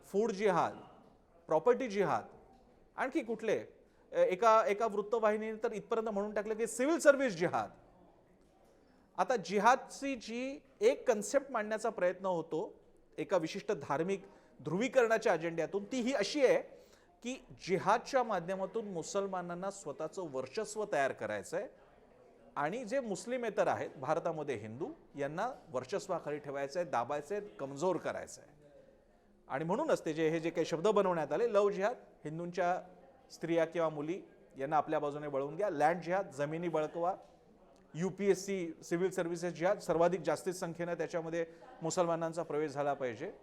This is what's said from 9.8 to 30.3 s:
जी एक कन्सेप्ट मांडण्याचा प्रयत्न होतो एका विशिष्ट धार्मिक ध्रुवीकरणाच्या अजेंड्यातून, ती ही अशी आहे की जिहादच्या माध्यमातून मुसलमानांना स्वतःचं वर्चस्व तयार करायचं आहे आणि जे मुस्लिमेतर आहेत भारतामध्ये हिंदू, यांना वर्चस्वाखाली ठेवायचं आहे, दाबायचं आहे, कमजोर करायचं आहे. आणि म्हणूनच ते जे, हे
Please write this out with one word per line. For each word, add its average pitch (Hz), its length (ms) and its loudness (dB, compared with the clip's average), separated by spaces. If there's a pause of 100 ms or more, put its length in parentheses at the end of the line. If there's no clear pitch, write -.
जी 247 440 -6 (200)
एक 240 280 4
कन्सेप्ट 247 440 0
मांडण्याचा 220 380 -2
प्रयत्न 185 360 0
होतो 170 480 -2 (440)
एका 160 180 0
विशिष्ट 196 360 -2
धार्मिक 180 520 -2 (360)
ध्रुवीकरणाच्या 220 720 2
अजेंड्यातून, 165 520 -2
ती 254 160 -4
ही 240 120 0
अशी 269 340 2
आहे 180 120 8 (680)
की 254 100 -6 (320)
जिहादच्या 202 560 2
माध्यमातून 190 680 -4
मुसलमानांना 180 800 -4
स्वतःचं 156 600 -8
वर्चस्व 202 640 -4
तयार 135 200 2
करायचं 104 440 -6
आहे 226 120 -4 (880)
आणि 180 280 -2
जे 247 160 -2
मुस्लिमेतर 226 680 -2
आहेत 120 300 0
भारतामध्ये 156 580 -2
हिंदू, 113 380 -6 (260)
यांना 160 320 -2 (220)
वर्चस्वाखाली 151 680 -4
ठेवायचं 139 420 -4
आहे, 135 100 -4
दाबायचं 143 440 -2
आहे, 202 140 -6 (100)
कमजोर 139 380 0
करायचं - 460 -6
आहे. - 100 -20 (960)
आणि 143 160 -4
म्हणूनच 226 400 0
ते 160 80 -2
जे, 156 160 2
हे 165 120 2